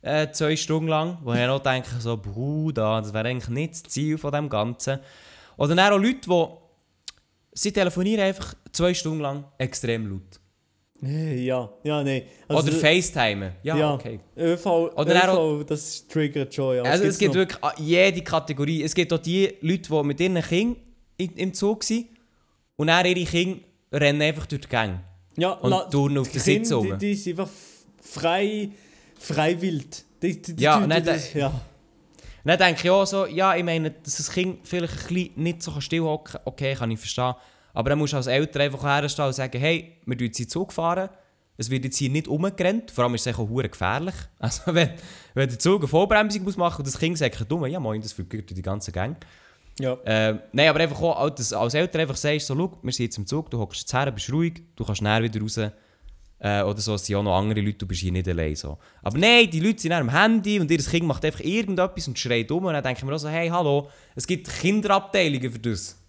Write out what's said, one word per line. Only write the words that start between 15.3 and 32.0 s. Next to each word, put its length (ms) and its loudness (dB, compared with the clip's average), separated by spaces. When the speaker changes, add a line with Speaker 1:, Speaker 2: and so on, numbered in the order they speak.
Speaker 1:
auch 220 4
Speaker 2:
Ö 60 -2
V, 40 -6
das 440 -6
triggert 460 -2
schon, 240 0
ja. 60 0
Speaker 1:
Also 200 4
es 80 4
Speaker 2:
Was 80 -4
gibt's 0 -
Speaker 1:
gibt 320 4
Speaker 2:
noch? 100 -10
Speaker 1:
wirklich 20 -8
a-, 180 -2
jede 420 4
Kategorie. 600 -2
Es 120 -2
gibt 160 2
auch 80 2
die 420 0
Leute, 300 0
die 120 2
mit 160 -2
ihren 220 2
Kindern 360 0
in, 180 -4
im 180 -4
Zug 300 -2
sind 240 -2
und 100 0
dann 180 4
ihre 200 2
Kinder 340 0
rennen 300 4
einfach 260 0
durch 140 -6
die 80 -18
Gänge 320 -2
Speaker 2:
Ja, 140 2
Speaker 1:
und 200 -2
Speaker 2:
la-, 180 2
Speaker 1:
turnen 300 2
auf 100 -2
Speaker 2:
die 100 -12
Speaker 1:
den 20 -2
Sitz 280 2
Speaker 2:
Kinder, 80 2
Speaker 1:
rum. 220 0
Speaker 2:
die, 80 -2
die 80 0
sind 240 -6
einfach 120 -6
f-, 340 -16
frei, 680 -2
frei 420 0
wild. 440 -4
Die, 200 -2
die, 140 -10
die 80 0
Speaker 1:
Ja, 120 6
Speaker 2:
tun 100 4
Speaker 1:
und 40 2
dann 140 2
Speaker 2:
das, 300 -2
Speaker 1:
de-, 80 -2
Speaker 2:
ja. 80 2
Speaker 1:
und 40 -4